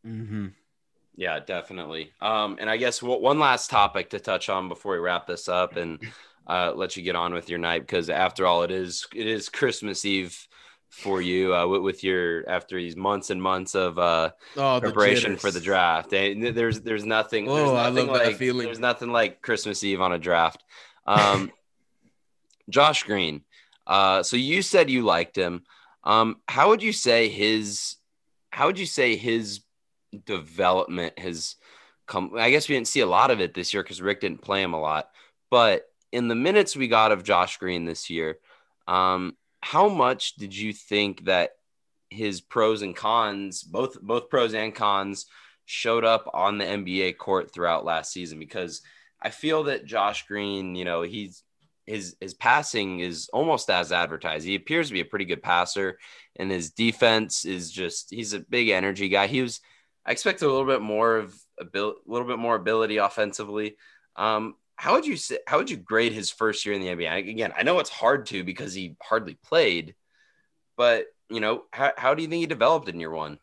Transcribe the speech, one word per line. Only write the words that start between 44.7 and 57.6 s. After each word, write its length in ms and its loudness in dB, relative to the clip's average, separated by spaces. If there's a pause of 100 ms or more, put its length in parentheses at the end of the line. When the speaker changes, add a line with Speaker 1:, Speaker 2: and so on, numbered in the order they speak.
Speaker 2:
cons, 520 -2 (400)
showed 400 -2
up 280 4
on 240 0
the 80 -4
N 200 -4
B 160 -2
A 120 0
court 400 -2
throughout 300 0
last 300 -4
season? 260 -12
Because 420 -10 (400)
I 80 -4
feel 340 -2
that 220 -4
Josh 420 -2
Green, 480 -6
you 100 -6
know, 160 -2
he's, 420 -10 (420)
his, 360 -10
his 120 -12
passing 640 2
is 340 -6
almost 360 0
as 220 2
advertised. 540 -2
He 100 -2
appears 320 -2
to 60 -10
be 80 -2
a 40 -4
pretty 200 -6
good 180 -6
passer, 540 0 (400)
and 140 -4
his 200 -4
defense 760 2
is 260 -6